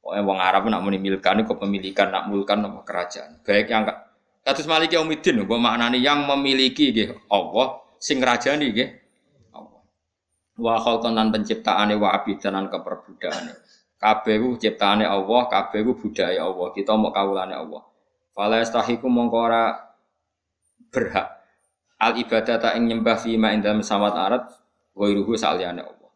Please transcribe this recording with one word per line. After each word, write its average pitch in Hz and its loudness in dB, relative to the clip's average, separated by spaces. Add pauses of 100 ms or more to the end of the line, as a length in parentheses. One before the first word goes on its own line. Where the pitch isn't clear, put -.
Pokoke 101 -4
wong 95 0
Arab 95 4
nak 101 0
muni 98 -2
milkan 95 0
iku 107 -4
kepemilikan, 98 -2
nak 101 -4
mulkan 101 0
apa - -12
kerajaan. - -10
Baik 107 2
yang 110 2
ka-, - -8 (320)
kados 143 -2
Maliki 160 2
Yaumiddin, 151 0
mbok 117 0
maknani 120 2
yang 143 2
memiliki 135 2
nggih 110 -2
Allah, 98 0 (240)
sing 143 -2
ngrajani 131 2
nggih 127 0 (640)
Allah. - -20 (720)
Wa 113 0
khalqan, 113 0
lan 110 2
penciptaane, 104 0
wa 104 2
abidan, 98 -2
lan 95 -4
keperbudakane. - -8 (480)
Kabeh 107 2
ku 123 -2
ciptaane 104 2
Allah, 101 2
kabeh 107 0
ku 123 2
budaya 92 -2
Allah. 90 -4
Kita 107 0
mok 104 2
kawulane 95 -2
Allah. 78 -12 (480)
Fala 110 0
yastahiqu, 117 -2
mongko 120 2
ora 117 2 (1120)
berhak - -2 (720)
al 117 2
ibadata, 117 0
ing 117 2
nyembah, 113 0
fi 113 0
ma 110 4
ing 107 0
dalem 104 0
samawat 104 0
arat, 107 0 (500)
ghairuhu, 101 0
saliyane 87 -2
Allah. - -20